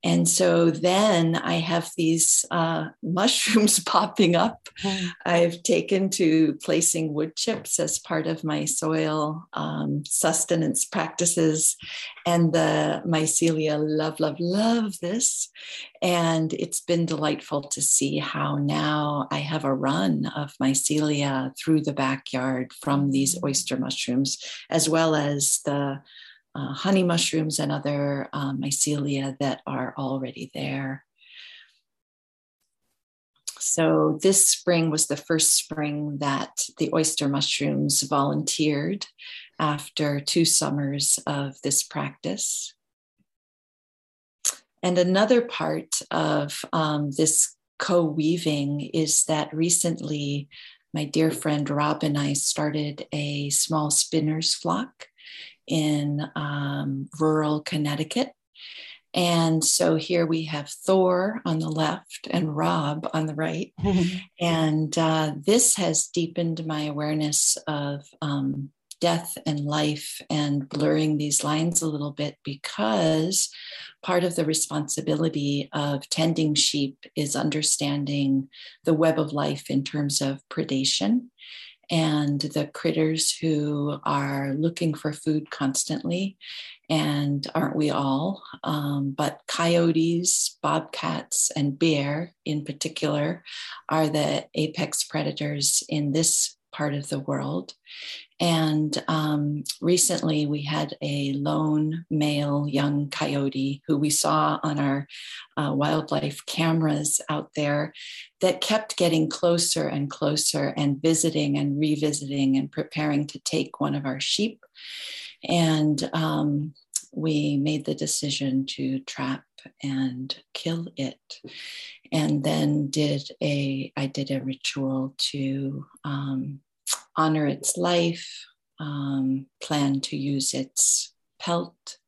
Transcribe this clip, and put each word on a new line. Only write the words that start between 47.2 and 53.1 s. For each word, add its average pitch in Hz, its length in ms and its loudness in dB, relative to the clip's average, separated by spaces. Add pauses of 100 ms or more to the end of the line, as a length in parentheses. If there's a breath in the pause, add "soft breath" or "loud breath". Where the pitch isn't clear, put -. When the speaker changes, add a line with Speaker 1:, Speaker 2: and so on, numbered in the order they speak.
Speaker 1:
co-weaving 156 1120 2
is 160 320 2
that 151 300 0
recently 151 920 0 (440 loud breath)
my 151 140 -4
dear 160 240 4
friend 147 400 -2
Rob 147 320 0
and 147 160 2
I 143 160 0
started 147 760 -2